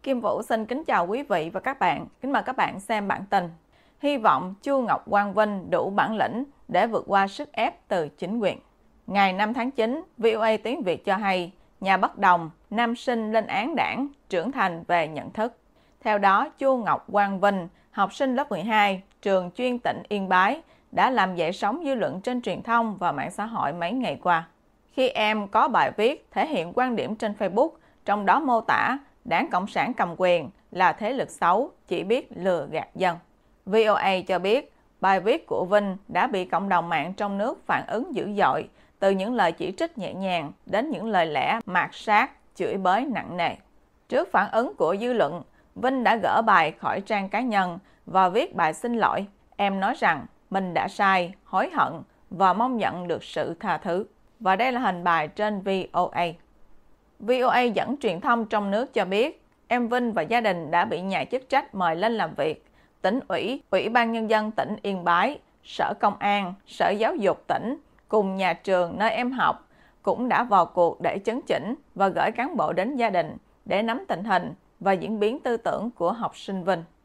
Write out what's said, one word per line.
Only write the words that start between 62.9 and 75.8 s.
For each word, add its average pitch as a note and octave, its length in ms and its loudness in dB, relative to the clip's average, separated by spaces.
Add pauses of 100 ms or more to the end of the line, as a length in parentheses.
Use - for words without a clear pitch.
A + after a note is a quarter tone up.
Tỉnh G#3+ 260 2
ủy, F#3+ 420 -4
Ủy F#3+ 200 0
ban A#3 220 2
Nhân A3+ 180 -4
dân G#3+ 220 2
tỉnh - 300 -4
Yên F#3+ 220 -4
Bái, F3+ 360 2 (240)
Sở - 360 -4
Công G#3 200 0
an, G3+ 340 -2 (140)
Sở F3 220 0
Giáo A3 260 0
dục G3 320 0
tỉnh B3+ 300 -2 (300)
cùng G3 280 0
nhà F#3+ 180 0
trường F3 460 0
nơi G#3+ 120 2
em B3 200 -2
học G3+ 360 -2 (360)
cũng B2 260 0
đã D3+ 140 2
vào G3+ 220 4
cuộc E3+ 360 2
để E3 240 0
chấn A#3 160 -2
chỉnh G3 340 -4 (200)
và F#3+ 120 2
gửi - 240 0
cán C4 260 -4
bộ D#3+ 160 0
đến G3+ 220 -2
gia A#3 140 0
đình E3 280 -2 (280)
để F#3+ 160 0
nắm A3+ 260 -4
tình F3+ 160 -4
hình F3 300 0 (260)
và F#3+ 120 0
diễn F#3+ 280 -2
biến A3 200 0
tư A#3 180 -2
tưởng - 340 -4